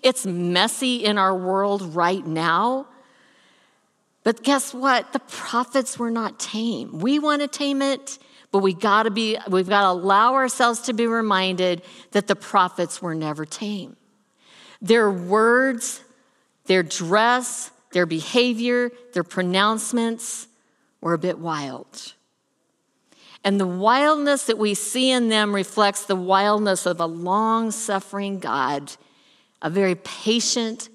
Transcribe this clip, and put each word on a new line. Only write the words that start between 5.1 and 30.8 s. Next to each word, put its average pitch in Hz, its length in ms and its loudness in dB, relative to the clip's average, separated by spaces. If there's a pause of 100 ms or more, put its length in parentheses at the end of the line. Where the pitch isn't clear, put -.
The 277 60 0
prophets - 760 -4
were 233 140 -4
not 226 280 -6
tame. 214 600 -6
We 262 180 2
want 294 240 0
to 285 60 -2
tame 285 340 -4
it, 277 380 -4 (320)
but 196 80 2
we 190 140 2
gotta 214 360 2
be, 214 280 -2 (100)
we've 185 200 2
gotta 202 220 4
allow 196 460 4
ourselves 247 460 2
to 254 120 -4
be 233 140 0
reminded 185 760 0 (300)
that 202 160 0
the 196 80 2
prophets 180 680 0
were 165 140 -6
never 156 300 -6
tame. 202 500 -10 (840)
Their 220 300 4
words, 226 920 2 (640)
their 185 180 4
dress, 202 880 0 (220)
their 180 120 2
behavior, 240 840 0 (220)
their 175 100 0
pronouncements 214 1200 -2 (540)
were 165 120 0
a 165 40 0
bit 175 220 -4
wild. 147 720 -10 (1300)
And 202 160 2
the 196 60 0
wildness 277 800 2
that 220 160 -2
we 208 160 0
see 262 340 -2
in 247 200 2
them 214 260 0
reflects 202 480 0
the 196 120 -2
wildness 196 680 2
of 175 140 -2
a 165 80 -2
long-suffering 202 1300 -2
God, 143 540 -4 (720)
a 147 80 -2
very 185 240 2
patient 226 1000 -4